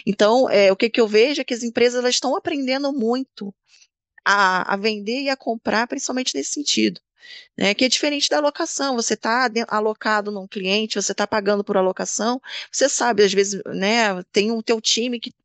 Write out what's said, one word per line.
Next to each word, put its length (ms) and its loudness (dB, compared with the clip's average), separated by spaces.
Então, 460 4
é, 220 6
o 40 0
que 140 0
que 100 2
eu 60 4
vejo 340 4
é 40 -4
que 100 -6
as 80 -6
empresas, 380 2
elas 160 0
estão 200 0
aprendendo 560 -2
muito 640 -4
a, 480 2
a 20 0
vender 460 -2
e 80 -2
a 60 -2
comprar, 500 -2
principalmente 480 -4
nesse 160 -6
sentido, 500 -2
né? 180 2
Que 100 0
é 40 4
diferente 400 0
da 100 0
alocação, 580 -2
você 200 -2
tá 300 0
de-, 220 -2
alocado 640 -2
num 160 -10
cliente, 520 -2
você 140 -2
tá 140 -2
pagando 340 0
por 140 -2
alocação, 640 -2
você 180 2
sabe, 340 2
às 100 4
vezes, 340 0
né, 560 0
tem 180 2
o 120 -4
teu 180 0
time 400 -2
que, 120 -12